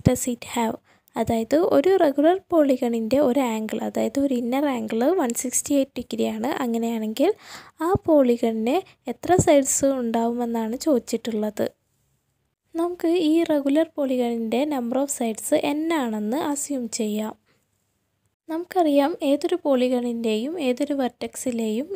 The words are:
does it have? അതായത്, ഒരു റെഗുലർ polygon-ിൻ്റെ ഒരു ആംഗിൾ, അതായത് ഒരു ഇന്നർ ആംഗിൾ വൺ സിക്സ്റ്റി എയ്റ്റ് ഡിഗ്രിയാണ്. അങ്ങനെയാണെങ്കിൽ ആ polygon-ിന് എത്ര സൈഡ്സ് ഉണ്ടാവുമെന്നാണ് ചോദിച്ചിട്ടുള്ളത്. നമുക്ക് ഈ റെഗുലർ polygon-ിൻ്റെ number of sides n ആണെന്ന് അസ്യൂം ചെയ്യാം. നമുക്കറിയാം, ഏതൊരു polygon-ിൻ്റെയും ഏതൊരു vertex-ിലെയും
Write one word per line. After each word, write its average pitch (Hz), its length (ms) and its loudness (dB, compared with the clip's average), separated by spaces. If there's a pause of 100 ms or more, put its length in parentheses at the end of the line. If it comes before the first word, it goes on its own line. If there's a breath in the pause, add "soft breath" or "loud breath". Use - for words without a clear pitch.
does 247 160 0 (100)
it - 200 -12
have? 233 240 -2 (420 soft breath)
അതായത്, 226 340 0 (200)
ഒരു 285 160 4 (120)
റെഗുലർ 302 340 4 (160)
polygon-ിൻ്റെ 254 640 2 (100)
ഒരു 247 120 2 (140)
ആംഗിൾ, 220 320 -4
അതായത് 220 340 -2
ഒരു 277 140 0
ഇന്നർ 247 340 -2
ആംഗിൾ 226 320 -2 (180)
വൺ 262 120 0 (100)
സിക്സ്റ്റി - 380 -4
എയ്റ്റ് 269 180 0
ഡിഗ്രിയാണ്. 220 540 -4 (140)
അങ്ങനെയാണെങ്കിൽ 226 640 -2 (560 loud breath)
ആ - 20 2 (180)
polygon-ിന് 240 680 2 (340 loud breath)
എത്ര 339 260 2 (100)
സൈഡ്സ് 277 520 4
ഉണ്ടാവുമെന്നാണ് 233 840 -2
ചോദിച്ചിട്ടുള്ളത്. 226 840 0 (1080)
നമുക്ക് 349 360 -2 (200)
ഈ 311 120 4
റെഗുലർ 302 440 2 (120)
polygon-ിൻ്റെ 240 680 -2
number 254 380 -2
of 285 160 -4
sides 226 320 -4 (240)
n 311 180 -2
ആണെന്ന് 226 480 -2 (120)
അസ്യൂം 277 340 -6 (120)
ചെയ്യാം. 214 380 -4 (1120)
നമുക്കറിയാം, 320 640 2 (100)
ഏതൊരു 302 440 0
polygon-ിൻ്റെയും 240 920 0
ഏതൊരു 277 420 -2
vertex-ിലെയും 233 920 -4